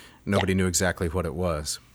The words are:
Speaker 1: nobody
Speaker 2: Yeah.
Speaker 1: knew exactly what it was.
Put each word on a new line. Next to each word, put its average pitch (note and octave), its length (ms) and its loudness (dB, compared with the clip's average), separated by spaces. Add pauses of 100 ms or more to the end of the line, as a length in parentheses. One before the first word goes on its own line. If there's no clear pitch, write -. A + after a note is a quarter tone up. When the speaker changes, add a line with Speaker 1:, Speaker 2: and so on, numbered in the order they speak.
(260)
Speaker 1:
nobody G2 260 2
Speaker 2:
Yeah. F#2 60 4
Speaker 1:
knew F#2 100 4
exactly F2 400 0
what E2+ 180 -2
it C#2+ 80 -6
was. D#2+ 460 -4 (140)